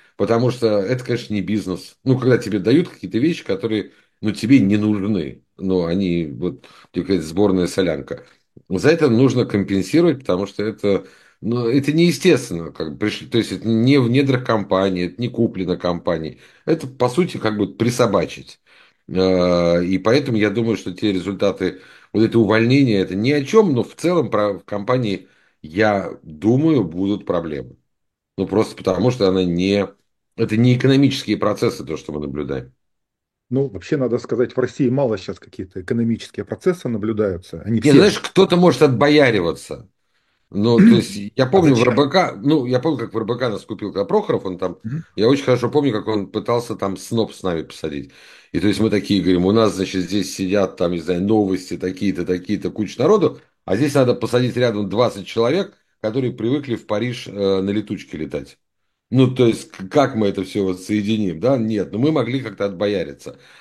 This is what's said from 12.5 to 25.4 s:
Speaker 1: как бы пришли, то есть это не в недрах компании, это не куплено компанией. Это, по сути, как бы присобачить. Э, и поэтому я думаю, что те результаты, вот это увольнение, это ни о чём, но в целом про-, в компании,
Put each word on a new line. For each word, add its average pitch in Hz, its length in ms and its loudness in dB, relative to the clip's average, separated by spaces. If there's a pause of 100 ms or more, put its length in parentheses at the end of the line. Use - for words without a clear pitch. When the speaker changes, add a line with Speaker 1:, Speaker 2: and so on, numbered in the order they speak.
Speaker 1:
как 80 200 -8
бы 69 60 -14
пришли, 107 300 -4
то 120 100 0
есть 104 140 -2
это 95 160 -8
не 120 300 4
в 120 120 2
недрах 131 340 2
компании, 95 640 0
это 85 140 -8
не 120 80 -4
куплено 95 480 -2
компанией. 82 640 -4 (280)
Это, 160 220 -2
по 123 200 0
сути, 175 280 -2
как 107 200 -2
бы 101 160 -2
присобачить. 113 880 -2 (480)
Э, 90 760 2
и 95 140 -2
поэтому 127 380 0
я 107 140 2
думаю, 113 260 -2
что - 160 -10
те 104 200 -2
результаты, 95 680 -2 (320)
вот 104 120 4
это 113 160 2
увольнение, 113 580 4
это 92 160 -2
ни 107 160 0
о 147 140 0
чём, 202 280 4
но 117 120 0
в - 100 -18
целом 160 360 -2
про-, 104 280 -2
в - 60 -20
компании, 101 640 -4 (340)